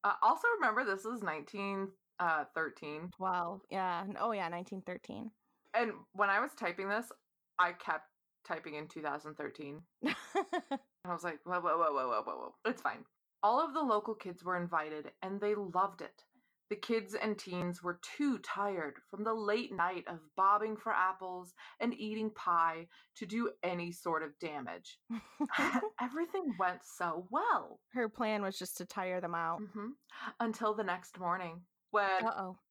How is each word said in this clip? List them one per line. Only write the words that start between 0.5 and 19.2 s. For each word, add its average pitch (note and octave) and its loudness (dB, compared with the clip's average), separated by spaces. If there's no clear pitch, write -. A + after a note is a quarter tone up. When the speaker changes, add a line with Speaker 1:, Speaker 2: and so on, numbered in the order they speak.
Speaker 1:
remember, A#3+ 4
this G3 -2
is A3+ -4
nineteen, G3 -2
uh, D#3+ 2
thirteen. D#3+ -4
Speaker 2:
Twelve. F#3 -2
Yeah. F#3 -2
Oh, A3+ 0
yeah, F#3+ -2
nineteen F3+ -6
thirteen. - -10
Speaker 1:
And A#3 2
when G3+ 2
I G3+ 4
was D4 0
typing F#3+ -2
this, A3 -2
I F3+ 4
kept E3 -4
typing D#3+ -6
in D3+ -6
two D#3 -10
thousand D3 -4
thirteen. D3 -8
Speaker 2:
<laughs> D#4 0
Speaker 1:
And F3+ -8
I F3 0
was E3+ -6
like, D#3+ -2
"Whoa, F3 0
whoa, E3 4
whoa, D#3 6
whoa, C3 2
whoa, A2 2
whoa, D#2 -4
whoa. - -8
It's B3+ -6
fine." A#2 -4
All A3+ 6
of D#4 2
the D#4+ 0
local A3 2
kids F3+ -10
were F3+ 2
invited, D#3 -2
and G3 -4
they G#3 2
loved F#3+ 0
it. - -14
The G#3+ -2
kids G#3 -2
and G#3+ 0
teens F3 -4
were F3 -2
too C#4 4
tired F#3+ -2
from G3+ -4